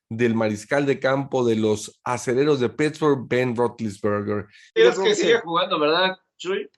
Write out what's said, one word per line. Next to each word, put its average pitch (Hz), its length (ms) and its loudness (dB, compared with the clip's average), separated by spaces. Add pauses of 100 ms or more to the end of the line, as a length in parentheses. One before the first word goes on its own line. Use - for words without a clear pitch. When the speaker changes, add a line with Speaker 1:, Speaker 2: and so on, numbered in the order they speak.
Speaker 1:
del 113 260 0
mariscal 113 520 0
de 135 120 0
campo 135 460 0
de 117 120 2
los 107 460 -2
Acereros 127 580 0
de 120 80 2
Pittsburgh, 147 600 0
Ben 123 260 0
Roethlisberger. 104 920 -2 (280)
Speaker 2:
Quieres 233 220 4
Speaker 1:
Yo 190 60 -2
creo 208 120 2
Speaker 2:
que - 60 -2
Speaker 1:
que 190 60 0
Speaker 2:
siga 175 180 4
jugando, 170 340 -2
¿verdad, 170 380 0 (200)
Chuy? 196 420 -6